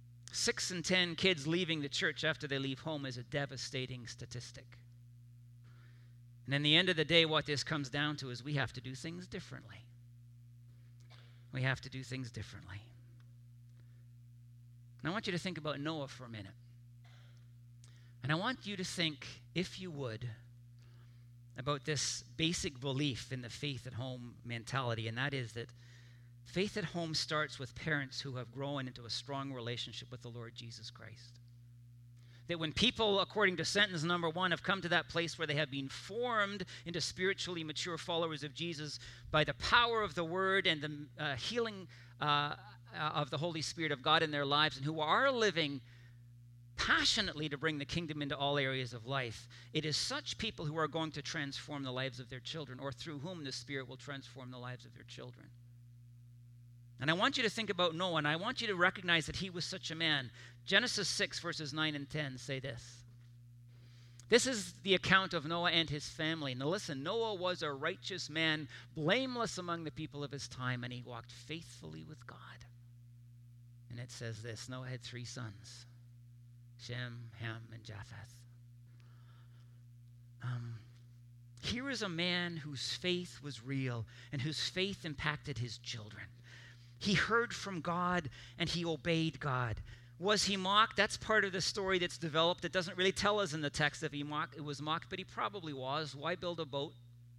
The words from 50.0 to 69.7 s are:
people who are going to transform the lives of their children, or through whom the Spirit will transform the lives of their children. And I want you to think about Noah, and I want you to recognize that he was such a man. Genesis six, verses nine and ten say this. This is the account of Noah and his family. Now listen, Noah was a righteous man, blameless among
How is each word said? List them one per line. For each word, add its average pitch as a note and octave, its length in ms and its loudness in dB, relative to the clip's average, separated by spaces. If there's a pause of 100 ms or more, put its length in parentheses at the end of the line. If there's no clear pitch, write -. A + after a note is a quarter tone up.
people G#3 260 -4
who D3+ 140 -2
are D#3 100 4
going D#3+ 220 -2
to D3 100 -6
transform C#3+ 600 -4
the C3 80 -4
lives B2+ 280 -2
of A#2+ 120 -12
their C3 100 -10
children, B2+ 400 -8
or C#3 120 -4
through D3 260 -8
whom E3 260 -6
the C3 80 -6
Spirit C3 340 -4
will C3 120 -12
transform C3 520 -10
the B2+ 60 -12
lives B2 300 -8
of A#2 80 -18
their A2 100 -16
children. B2 440 -14 (1500)
And C#3 100 2
I E3 40 6
want A#3+ 220 4
you C4 60 2
to G#3+ 80 4
think A3 180 -2
about F3 260 4
Noah, F3 220 2
and D3 120 4
I D3+ 80 4
want A3 240 -2
you A#3 80 0
to G3+ 60 2
recognize F3 520 4
that D#3+ 100 -4
he F#3+ 140 -4
was E3+ 140 -4
such - 260 -6
a D#3+ 40 -6
man. D3+ 360 2 (360)
Genesis G3+ 420 4
six, - 300 0
verses D#3 340 -4
nine D#3 220 2
and C#3+ 160 -6
ten C#3+ 280 -4
say C3+ 200 -4
this. B2+ 240 -6 (1500)
This A#3+ 180 8
is G3+ 360 -2
the F#3+ 120 6
account F#3 380 6
of D#3 140 0
Noah E3+ 240 4
and E3 180 6
his C#3+ 200 -4
family. D#3 460 -2
Now C3+ 120 -2
listen, D#3+ 360 0
Noah A3 320 0
was F3+ 280 0
a D3+ 100 0
righteous D#3 560 -2
man, D#3 400 2 (260)
blameless A#3 640 2
among E3+ 260 -2